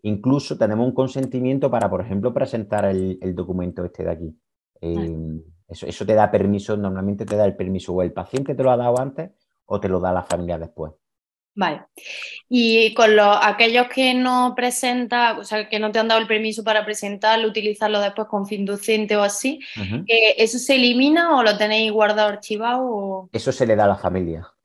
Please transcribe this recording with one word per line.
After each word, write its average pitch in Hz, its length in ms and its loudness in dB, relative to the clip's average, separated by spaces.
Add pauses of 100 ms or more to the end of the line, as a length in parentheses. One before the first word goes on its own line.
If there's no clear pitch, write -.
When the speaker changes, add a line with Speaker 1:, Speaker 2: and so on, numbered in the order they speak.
Speaker 1:
Incluso 107 560 -2
tenemos 110 280 2
un 127 80 -2
consentimiento 131 760 -2
para, 110 200 0
por 95 100 -2
ejemplo, 107 340 -2
presentar 107 520 -2
el, 92 360 -2
el 92 120 -4
documento 90 500 -6
este 87 200 -10
de 85 60 -4
aquí. 82 280 -10 (420)
Eh, 85 160 -6
Speaker 2:
Vale. 80 460 -8 (260)
Speaker 1:
eso, - 180 -14
eso 98 200 -8
te 107 80 2
da 107 160 6
permiso, 101 460 0
normalmente 101 500 -4
te 104 100 -2
da 107 80 4
el 98 120 0
permiso 92 360 -6
o 90 100 0
el 87 100 -2
paciente 135 420 -6
te 131 80 -4
lo 131 80 4
ha 123 60 4
dado 120 220 0
antes 139 320 -6 (360)
o 104 140 -4
te 101 80 -4
lo 92 120 0
da 90 120 0
la 90 100 0
familia 85 360 -4
después. 80 340 -12 (640)
Speaker 2:
Vale. 170 300 -4 (600)
Y 226 460 4
con 220 200 6
los, 208 260 6
aquellos 226 460 4
que 254 260 2
no 254 440 2
presenta, 247 840 0
o 208 60 -12
sea, 214 240 -4
que 214 100 -2
no 214 140 -2
te 220 80 2
han 226 80 0
dado 226 120 4
el 220 60 -4
permiso 220 380 -2
para 214 200 2
presentarlo, 214 640 0
utilizarlo 214 520 -2
después 202 260 -2
con 202 200 -4
fin 202 180 -6
docente 208 520 -2
o 208 60 4
así, 262 380 -2 (160)
Speaker 1:
Ujú. 110 320 -6
Speaker 2:
eh, 226 300 6
¿eso 226 200 2
se 269 160 2
elimina 277 640 4
o 240 80 4
lo 208 120 4
tenéis 214 360 0
guardado, 214 360 2
archivado 220 560 -4
o? 196 480 -6
Speaker 1:
Eso - 200 -2
se 123 140 2
le 110 100 4
da 104 80 4
a 101 40 6
la 95 80 4
familia. 87 520 -4 (160)